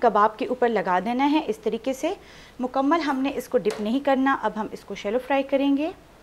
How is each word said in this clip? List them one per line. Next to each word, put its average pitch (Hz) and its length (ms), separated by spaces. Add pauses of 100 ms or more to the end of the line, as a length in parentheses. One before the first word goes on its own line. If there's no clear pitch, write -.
कबाब 214 320
के 262 120
ऊपर 247 220
लगा 185 300
देना 240 260
है 294 160
इस - 220
तरीके 226 300
से। 330 220 (460)
मुकम्मल 277 400
हमने 277 300
इसको 247 260
dip 214 240
नहीं 220 200
करना। 269 340
अब 214 180
हम 214 200
इसको 196 220
shallow 214 240
fry 269 240
करेंगे। 277 480 (320)